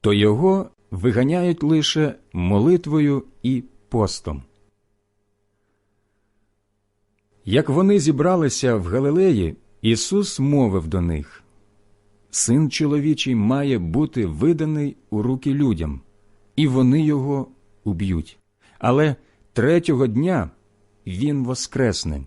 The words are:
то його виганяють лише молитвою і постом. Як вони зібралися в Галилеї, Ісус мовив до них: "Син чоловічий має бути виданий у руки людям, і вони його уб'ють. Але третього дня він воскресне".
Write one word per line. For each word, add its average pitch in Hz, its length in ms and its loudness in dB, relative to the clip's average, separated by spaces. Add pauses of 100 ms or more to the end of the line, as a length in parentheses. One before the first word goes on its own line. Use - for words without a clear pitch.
то 104 120 2
його 120 580 2 (200)
виганяють 135 720 0
лише 151 520 0 (180)
молитвою 143 920 2 (180)
і 127 220 -2 (240)
постом. 87 540 -4 (3000)
Як 139 240 0
вони 190 320 4
зібралися 147 760 0
в 92 100 -2
Галилеї, 135 680 0 (260)
Ісус 143 580 -2
мовив 123 480 0
до 92 120 -2
них: 82 420 -6 (880)
"Син 135 400 0
чоловічий 147 640 -2
має 127 440 0
бути 107 480 -2
виданий 151 720 -2 (140)
у 104 120 -4
руки 131 320 -2
людям, 82 460 -2 (560)
і 156 100 2
вони 131 380 2
його 139 440 -2 (360)
уб'ють. 92 540 -4 (400)
Але 135 380 0 (360)
третього 143 540 2
дня 123 440 -2 (560)
він 131 380 -2
воскресне". 110 840 -4